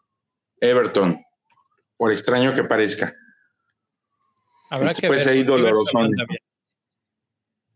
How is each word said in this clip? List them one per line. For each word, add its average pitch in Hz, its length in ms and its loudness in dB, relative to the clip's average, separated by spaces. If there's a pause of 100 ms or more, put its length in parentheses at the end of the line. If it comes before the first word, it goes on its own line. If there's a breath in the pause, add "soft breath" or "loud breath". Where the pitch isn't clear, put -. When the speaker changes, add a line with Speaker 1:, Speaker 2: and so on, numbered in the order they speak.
(600)
Speaker 1:
Everton, 104 600 0 (760)
por 113 160 0
extraño 123 420 0
que 127 80 0
parezca. 110 500 -2 (1600)
Speaker 2:
Habrá 139 200 -2
Speaker 1:
Entonces, - 100 -6
Speaker 2:
que 190 80 -2
Speaker 1:
pues, 139 180 2
Speaker 2:
ver, 131 80 2
Speaker 1:
ahí 135 100 2
Speaker 2:
porque 127 180 2
Everton 110 120 2
Speaker 1:
dolorosón. 107 300 0
Speaker 2:
anda 107 240 -2
bien. - 120 -8 (1400)